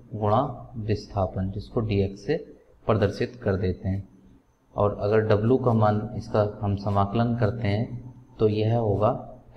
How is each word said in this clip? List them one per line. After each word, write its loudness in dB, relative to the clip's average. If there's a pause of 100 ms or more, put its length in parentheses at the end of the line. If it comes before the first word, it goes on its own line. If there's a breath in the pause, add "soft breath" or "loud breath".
(140)
गुणा 2 (380)
विस्थापन, -2
जिसको -6
डीएक्स 0
से 0 (500 loud breath)
प्रदर्शित 0
कर 0
देते -2
हैं। -4 (680)
और 0
अगर 2
डब्ल्यू 4
का 2
मान 4 (160)
इसका 0 (200)
हम 0
समाकलन 0
करते 0
हैं -6
तो 4
यह 2
होगा 2 (460)